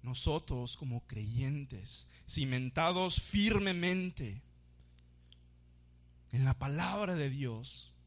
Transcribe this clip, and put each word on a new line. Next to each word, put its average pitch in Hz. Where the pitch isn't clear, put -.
Nosotros 127
como 120
creyentes, 120
cimentados 151
firmemente 185
en 131
la 131
palabra 180
de 143
Dios 127